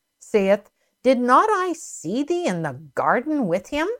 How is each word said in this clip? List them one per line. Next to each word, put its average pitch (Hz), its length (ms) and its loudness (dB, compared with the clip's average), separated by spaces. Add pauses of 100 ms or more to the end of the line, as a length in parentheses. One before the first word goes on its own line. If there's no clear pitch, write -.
(200)
saith, 196 520 0 (320)
"Did 254 160 4
not 262 320 4
I 370 220 0
see 240 500 -6
thee 349 240 -4
in 180 160 -2
the 147 100 -6 (220)
garden 240 520 0
with 180 200 -4
him?" 302 200 -4 (120)